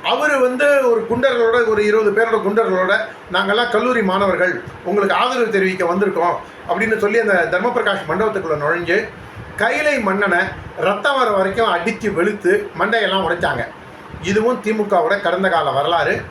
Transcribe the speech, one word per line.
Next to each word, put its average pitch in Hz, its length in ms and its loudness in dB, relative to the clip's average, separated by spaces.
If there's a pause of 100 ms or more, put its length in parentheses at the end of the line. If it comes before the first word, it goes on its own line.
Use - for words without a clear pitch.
அவரு 269 360 0
வந்து 254 280 2 (220)
ஒரு 226 200 2
குண்டர்களோட, 240 580 2
ஒரு 208 180 2
இருபது 208 260 4
பேரோட 220 260 2
குண்டர்களோட, 190 560 2 (380)
"நாங்கெல்லாம் 202 380 0
கல்லூரி 233 340 0
மாணவர்கள், 185 500 0 (300)
உங்களுக்கு 190 320 0
ஆதரவு 240 340 0
தெரிவிக்க 185 360 0
வந்திருக்கோம்" 175 500 0 (340)
அப்படின்னு 214 280 0
சொல்லி 208 220 2
அந்த 190 320 2
தர்மபிரகாஷ் 202 580 0
மண்டபத்துக்குள்ள 185 480 -2
நுழைஞ்சு 165 400 0 (600)
கைலை 285 420 0
மன்னனை 190 400 0 (400)
ரத்தம் 208 380 0
வர 247 120 2
வரைக்கும் 196 460 0
அடிச்சு 214 380 -2
வெளுத்து 202 560 0 (100)
மண்டையெல்லாம் 190 460 0
உடைச்சாங்க. 160 380 -2 (580)
இதுவும் 214 420 0
திமுகவோட 208 580 0
கடந்த 180 280 0
கால 156 200 0
வரலாறு. 156 600 0